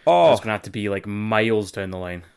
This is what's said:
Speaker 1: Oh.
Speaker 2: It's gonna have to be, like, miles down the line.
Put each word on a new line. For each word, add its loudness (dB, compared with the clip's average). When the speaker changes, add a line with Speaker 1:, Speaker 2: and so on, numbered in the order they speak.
Speaker 1:
Oh. 6
Speaker 2:
It's 4
gonna -4
have -4
to -14
be, -4
like, -4
miles -2
down -8
the -10
line. -10